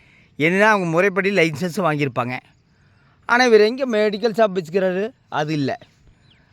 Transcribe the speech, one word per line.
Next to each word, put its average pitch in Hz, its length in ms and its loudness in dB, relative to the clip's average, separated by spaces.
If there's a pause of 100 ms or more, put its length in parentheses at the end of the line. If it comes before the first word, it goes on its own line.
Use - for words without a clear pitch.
(380)
என்னன்னா, 185 300 2
அவங்க 202 180 2
முறைப்படி 185 440 0
லைசன்ஸ் 165 500 -2
வாங்கியிருப்பாங்க. 139 560 -2 (880)
ஆனா, 240 180 2
இவர் 220 160 6
எங்க 254 260 0
மெடிக்கல் 214 520 -2
ஷாப் 214 160 2
வச்சுக்கிறாரு? 185 560 -4 (180)
அது 151 240 -4
இல்ல. 139 260 -4 (760)